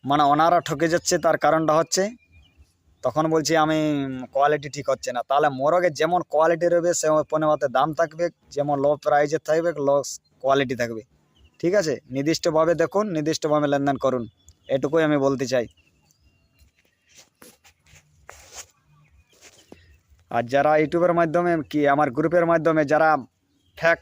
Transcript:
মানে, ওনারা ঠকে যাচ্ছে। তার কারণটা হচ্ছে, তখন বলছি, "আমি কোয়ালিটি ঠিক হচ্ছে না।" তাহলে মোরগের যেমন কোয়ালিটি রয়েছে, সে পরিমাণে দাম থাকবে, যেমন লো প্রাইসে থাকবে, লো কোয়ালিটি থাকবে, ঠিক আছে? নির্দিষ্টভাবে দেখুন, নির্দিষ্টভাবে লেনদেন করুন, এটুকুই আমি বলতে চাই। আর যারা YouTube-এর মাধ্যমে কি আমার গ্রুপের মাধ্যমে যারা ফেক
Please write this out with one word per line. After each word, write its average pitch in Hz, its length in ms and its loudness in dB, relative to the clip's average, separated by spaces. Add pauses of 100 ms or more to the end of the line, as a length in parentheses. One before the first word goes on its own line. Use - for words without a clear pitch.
মানে, 147 180 2
ওনারা 160 380 4
ঠকে 160 260 -4
যাচ্ছে। 170 300 -2
তার 156 200 0
কারণটা 156 360 2
হচ্ছে, 185 360 0 (920)
তখন 156 280 -2
বলছি, 160 280 0
"আমি 156 200 2 (540)
কোয়ালিটি 143 380 0
ঠিক 135 200 -8
হচ্ছে 131 240 -4
না।" 120 140 -6
তাহলে 147 220 2
মোরগের 156 440 0
যেমন 160 280 0
কোয়ালিটি 160 440 0
রয়েছে, 165 280 2
সে 156 140 -2 (220)
পরিমাণে 151 380 0
দাম 135 260 0
থাকবে, 165 360 -2 (200)
যেমন 143 300 -2
লো 147 160 2
প্রাইসে 151 440 0
থাকবে, 165 320 -2
লো 143 300 0 (380)
কোয়ালিটি 135 360 0
থাকবে, 117 260 -6 (580)
ঠিক 175 160 0
আছে? 165 220 0 (120)
নির্দিষ্টভাবে 156 680 0
দেখুন, 190 360 -2
নির্দিষ্টভাবে 151 560 -2
লেনদেন 139 300 0
করুন, 123 300 -2 (400)
এটুকুই 139 360 0
আমি 151 140 2
বলতে 135 280 0
চাই। 120 220 -2 (4000)
আর 120 140 -2
যারা 139 300 2
YouTube-এর 170 400 2
মাধ্যমে 170 440 0 (120)
কি 147 180 0
আমার 143 240 2
গ্রুপের 165 340 0
মাধ্যমে 160 400 2
যারা 151 320 2 (600)
ফেক 165 240 2